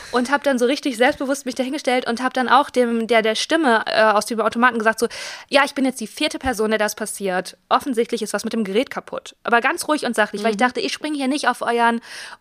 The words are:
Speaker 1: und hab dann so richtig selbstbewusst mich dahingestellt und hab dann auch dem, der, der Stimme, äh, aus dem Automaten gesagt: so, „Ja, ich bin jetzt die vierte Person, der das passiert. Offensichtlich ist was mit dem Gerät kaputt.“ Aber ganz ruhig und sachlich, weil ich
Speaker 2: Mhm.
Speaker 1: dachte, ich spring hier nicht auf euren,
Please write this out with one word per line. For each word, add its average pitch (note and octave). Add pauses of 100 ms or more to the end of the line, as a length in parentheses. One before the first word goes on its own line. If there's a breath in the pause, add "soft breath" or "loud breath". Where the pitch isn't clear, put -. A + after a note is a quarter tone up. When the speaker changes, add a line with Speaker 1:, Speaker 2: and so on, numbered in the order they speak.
(100)
Speaker 1:
und B3
hab C#4+
dann C4+
so A#3+
richtig C#4
selbstbewusst C#4
mich A#3+
dahingestellt B3+
und A#3+
hab B3+
dann A#3+
auch C4
dem, A#3
der, A3+
der A3
Stimme, C#4
äh, -
aus G#3+
dem A3+
Automaten A#3
gesagt: A3
so, A#3+ (420 loud breath)
„Ja, C#4
ich C#4
bin C4+
jetzt B3+
die A3
vierte D4+
Person, A3
der A3
das G#3
passiert. F#3 (120)
Offensichtlich A#3+
ist G#3
was G3+
mit A3
dem A3+
Gerät G3
kaputt.“ -
Aber A#3
ganz D4
ruhig D4+
und B3
sachlich, G#3
weil A3+
ich G#3
Speaker 2:
Mhm. G3+
Speaker 1:
dachte, B3
ich -
spring D4+
hier C4+
nicht C#4+
auf B3
euren, A#3 (400 loud breath)